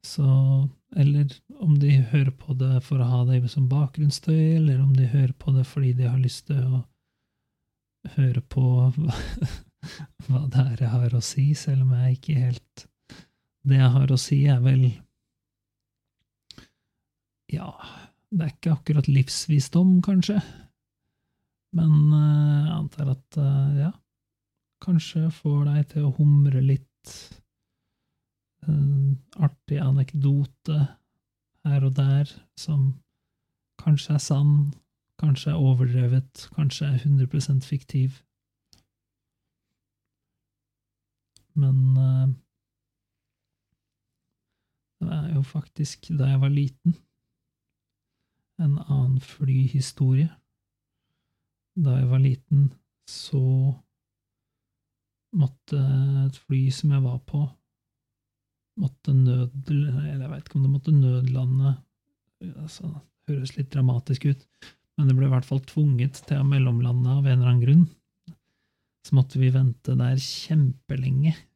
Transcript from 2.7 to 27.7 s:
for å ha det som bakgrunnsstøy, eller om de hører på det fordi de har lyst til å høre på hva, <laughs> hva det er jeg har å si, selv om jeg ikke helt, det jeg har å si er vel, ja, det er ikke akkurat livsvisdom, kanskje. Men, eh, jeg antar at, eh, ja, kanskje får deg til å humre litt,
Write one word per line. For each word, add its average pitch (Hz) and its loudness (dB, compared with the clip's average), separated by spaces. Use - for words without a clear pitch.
for 135 -2
å 120 0
ha 123 0
det 127 2
som 131 0
bakgrunnsstøy, 156 0
eller 143 2
om 139 4
de 127 2
hører 131 0
på 135 -2
det 131 2
fordi 131 -2
de 123 0
har 127 0
lyst - -4
til 139 -2
å 127 -2
høre 127 0
på - -4
hva, 151 -2
<laughs> - -20
hva 131 0
det 131 2
er 123 -4
jeg 113 -2
har 123 0
å 117 0
si, 139 -2
selv 135 -2
om 127 2
jeg 127 0
ikke 143 -4
helt, - -6
det 135 4
jeg 127 4
har 135 2
å 131 2
si 139 0
er 123 2
vel, 131 4
ja, 175 -8
det 160 -2
er - -6
ikke 160 -2
akkurat 151 -2
livsvisdom, 156 2
kanskje. 196 0
Men, 160 4
eh, 147 2
jeg 160 -4
antar 139 -4
at, - -10
eh, 139 0
ja, 190 -2
kanskje 165 0
får 143 -2
deg 147 0
til 147 -2
å 131 -4
humre 143 4
litt, - -4